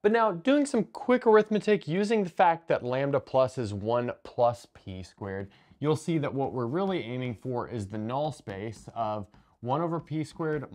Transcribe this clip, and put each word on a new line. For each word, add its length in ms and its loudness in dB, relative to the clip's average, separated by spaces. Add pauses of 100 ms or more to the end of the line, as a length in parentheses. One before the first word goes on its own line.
but 100 4
now 220 4
doing 320 2
some 180 0
quick 420 0
arithmetic 640 4
using 380 0
the 40 -6
fact 380 2
that 160 0
lambda 380 0
plus 360 2
is 160 -2
one 380 -2 (140)
plus 480 0
P 300 -12
squared, 460 -8 (300)
you'll 160 2
see 220 0
that 160 -2
what 180 -2
we're 140 -2
really 360 -2
aiming 340 -6
for 340 -6
is 180 -6
the 100 -8
null 360 -4
space 600 -10
of 340 -4 (340)
one 180 -2
over 220 -2
P 240 -6
squared 500 -6